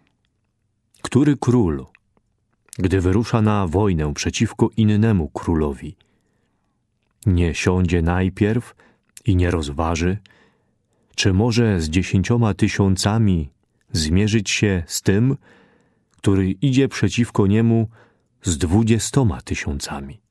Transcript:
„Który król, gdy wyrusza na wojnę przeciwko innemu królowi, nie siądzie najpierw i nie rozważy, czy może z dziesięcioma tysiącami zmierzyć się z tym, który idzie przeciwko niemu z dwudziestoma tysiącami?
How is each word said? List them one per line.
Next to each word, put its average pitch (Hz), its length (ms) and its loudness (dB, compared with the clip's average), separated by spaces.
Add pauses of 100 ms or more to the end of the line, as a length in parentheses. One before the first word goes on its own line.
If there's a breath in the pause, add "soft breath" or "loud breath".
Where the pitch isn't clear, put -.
(1040 loud breath)
„Który 143 340 2
król, 95 500 0 (920)
gdy 92 220 0
wyrusza 107 420 0
na 104 240 0
wojnę 80 480 -2
przeciwko - 640 -2
innemu 107 520 2
królowi, 76 680 -4 (1300)
nie 87 280 2
siądzie 90 480 0
najpierw 92 720 -2 (500 soft breath)
i 92 120 0
nie 90 140 2
rozważy, 82 680 -2 (960 soft breath)
czy - 180 0
może 107 480 2
z 78 80 -2
dziesięcioma 98 640 0
tysiącami 98 960 0 (420)
zmierzyć 95 580 0
się 95 360 0
z - 160 -8
tym, 117 340 2 (800 soft breath)
który 95 340 0
idzie 135 380 0
przeciwko 110 580 0
niemu 113 420 2 (540 soft breath)
z 82 160 -2
dwudziestoma 107 840 0
tysiącami? - 800 -10 (100)